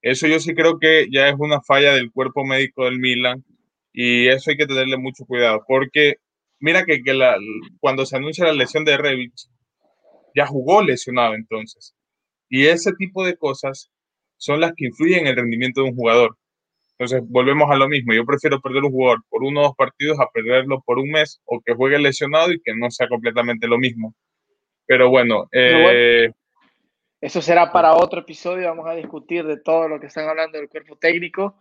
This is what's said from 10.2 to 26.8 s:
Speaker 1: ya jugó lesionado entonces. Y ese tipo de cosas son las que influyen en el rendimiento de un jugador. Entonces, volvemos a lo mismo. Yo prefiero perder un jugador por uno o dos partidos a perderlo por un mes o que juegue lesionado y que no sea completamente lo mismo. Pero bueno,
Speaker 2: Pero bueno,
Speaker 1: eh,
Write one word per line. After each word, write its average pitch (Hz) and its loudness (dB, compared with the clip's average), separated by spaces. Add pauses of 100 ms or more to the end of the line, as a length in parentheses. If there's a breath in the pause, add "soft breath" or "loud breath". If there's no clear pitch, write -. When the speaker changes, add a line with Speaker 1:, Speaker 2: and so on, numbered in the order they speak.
Speaker 1:
ya 143 0
jugó 143 2
lesionado 123 -2
entonces. 110 -12 (540)
Y 135 2
ese 170 2
tipo 190 -6
de 180 -4
cosas - -8 (460)
son 147 -2
las 170 2
que 139 -6
influyen 165 0
en 151 -2
el 127 0
rendimiento 123 -4
de 131 -2
un 120 -10
jugador. 117 2 (640)
Entonces, 123 -2
volvemos 139 2
a 143 4
lo 135 4
mismo. 135 -2
Yo 117 2
prefiero 139 0
perder 135 -4
un 143 0
jugador 127 2
por 113 -4
uno 143 -4
o 147 4
dos 139 0
partidos 143 -2
a 127 0
perderlo 131 0
por 120 -2
un 139 -6
mes 156 -2
o 117 -6
que 117 -2
juegue 135 2
lesionado 147 0
y 165 -4
que 110 -8
no 120 -4
sea 120 -4
completamente 117 -4
lo 117 2
mismo. 113 -4 (720)
Pero 127 4
bueno, 120 2
Speaker 2:
Pero 123 4
bueno, 123 8
Speaker 1:
eh, 120 4 (880)